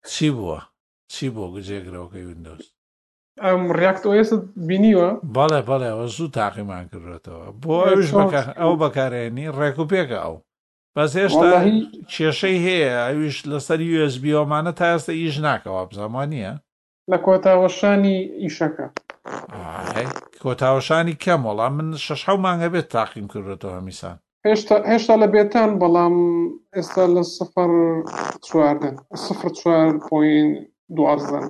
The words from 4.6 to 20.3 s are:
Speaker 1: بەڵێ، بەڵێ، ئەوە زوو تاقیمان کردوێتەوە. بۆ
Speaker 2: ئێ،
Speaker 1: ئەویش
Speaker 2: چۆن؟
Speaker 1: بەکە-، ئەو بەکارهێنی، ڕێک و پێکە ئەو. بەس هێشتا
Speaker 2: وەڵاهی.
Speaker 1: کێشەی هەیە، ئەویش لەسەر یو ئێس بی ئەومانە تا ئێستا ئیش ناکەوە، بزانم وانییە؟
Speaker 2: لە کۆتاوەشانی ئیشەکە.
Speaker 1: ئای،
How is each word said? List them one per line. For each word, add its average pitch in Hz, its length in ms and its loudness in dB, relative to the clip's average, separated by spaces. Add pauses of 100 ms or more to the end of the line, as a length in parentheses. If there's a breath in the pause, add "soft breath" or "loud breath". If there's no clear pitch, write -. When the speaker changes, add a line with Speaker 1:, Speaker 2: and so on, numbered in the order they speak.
Speaker 1:
بەڵێ، 147 340 4
بەڵێ، 131 220 0
ئەوە 113 160 -6
زوو 139 320 -8
تاقیمان 101 500 -4
کردوێتەوە. 85 580 -16 (140)
بۆ 160 140 -2
Speaker 2:
ئێ، 185 140 4
Speaker 1:
ئەویش 190 220 4
Speaker 2:
چۆن؟ 202 80 -2
Speaker 1:
بەکە-، 147 400 0
ئەو 165 180 2
بەکارهێنی، 131 720 -2 (120)
ڕێک 143 200 0
و 156 120 -4
پێکە 143 320 -2
ئەو. 82 140 -8 (600)
بەس 147 200 0
هێشتا 170 320 4
Speaker 2:
وەڵاهی. 185 300 6 (340)
Speaker 1:
کێشەی 175 540 0
هەیە، 160 260 2 (140)
ئەویش 147 300 -2 (140)
لەسەر 156 300 -2
یو 165 200 0
ئێس 143 180 0
بی 147 140 -2
ئەومانە 151 400 0
تا 175 160 -2
ئێستا 170 240 0
ئیش 160 260 -4
ناکەوە، 104 500 -2
بزانم 104 280 -10
وانییە؟ 135 360 -6 (560)
Speaker 2:
لە 180 160 2
کۆتاوەشانی 190 960 4 (220)
ئیشەکە. 156 460 -4 (640)
Speaker 1:
ئای، 92 580 -8 (360)